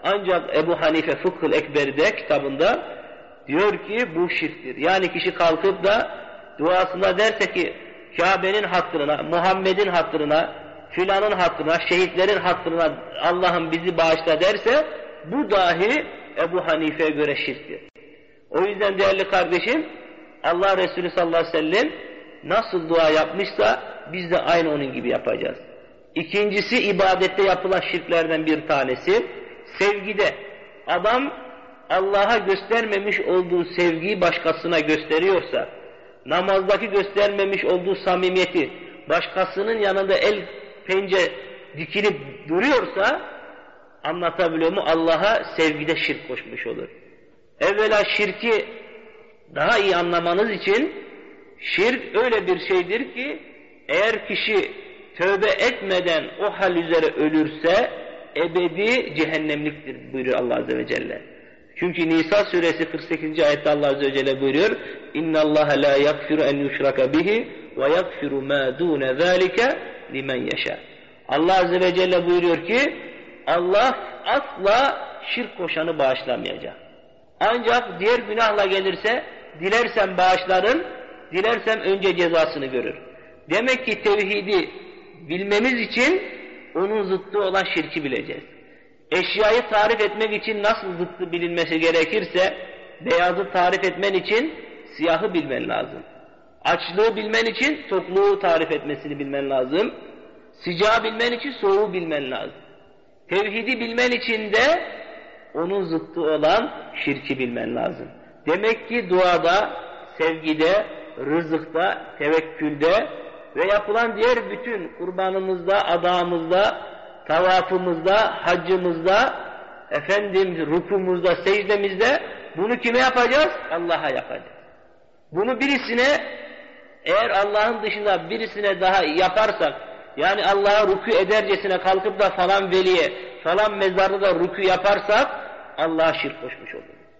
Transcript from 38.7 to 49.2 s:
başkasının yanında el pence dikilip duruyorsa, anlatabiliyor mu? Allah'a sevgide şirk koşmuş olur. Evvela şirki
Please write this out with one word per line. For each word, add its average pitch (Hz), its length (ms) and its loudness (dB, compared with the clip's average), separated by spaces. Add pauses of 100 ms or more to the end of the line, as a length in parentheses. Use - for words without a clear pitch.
başkasının 190 720 0
yanında 196 340 2
el 196 280 2 (460)
pence 190 300 2 (600)
dikilip 196 400 0 (320)
duruyorsa, 196 720 2 (800)
anlatabiliyor 165 720 0
mu? 202 140 -2
Allah'a 165 560 2
sevgide 151 520 0
şirk - 320 -4
koşmuş 117 400 -10
olur. - 220 -8 (720)
Evvela 208 420 2 (140)
şirki 208 480 0 (880)